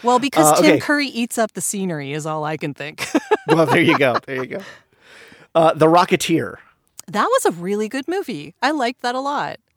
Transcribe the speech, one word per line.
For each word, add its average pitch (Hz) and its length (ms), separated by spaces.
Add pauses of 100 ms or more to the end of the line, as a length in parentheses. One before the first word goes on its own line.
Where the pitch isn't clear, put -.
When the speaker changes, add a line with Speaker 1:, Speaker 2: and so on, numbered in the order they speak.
Speaker 1:
Well, 240 160
because 240 320
Speaker 2:
Uh, 254 100
Speaker 1:
Tim 302 100
Speaker 2:
okay. - 80
Speaker 1:
Curry 294 280
eats 233 300
up 220 160
the 190 60
scenery 165 520
is 151 120
all 156 200
I 151 120
can 151 160
think. 147 400
<laughs> 311 60 (300)
Speaker 2:
Well, 160 180
there - 140
you 160 180
go. 127 180 (100)
There 131 100
you 127 100
go. 147 120 (1000)
Uh, 160 180
The 156 120
Rocketeer. 160 680 (520)
Speaker 1:
That 208 160
was 480 220
a 381 40 (100)
really 208 280
good 262 180
movie. 202 560
I 262 80
liked 262 320
that 247 140
a 262 40
lot. 269 380 (180)